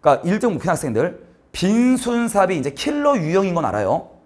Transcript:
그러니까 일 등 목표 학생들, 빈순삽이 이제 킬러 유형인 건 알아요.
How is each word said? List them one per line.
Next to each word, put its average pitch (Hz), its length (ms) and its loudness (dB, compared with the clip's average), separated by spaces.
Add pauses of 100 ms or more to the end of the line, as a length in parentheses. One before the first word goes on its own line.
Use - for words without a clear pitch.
그러니까 143 280 2
일 208 100 0
등 233 140 0
목표 147 180 -4
학생들, 151 560 -2 (240)
빈순삽이 233 1040 0
이제 131 140 -2
킬러 285 460 0
유형인 180 380 0
건 165 100 -2
알아요. 104 460 -2 (160)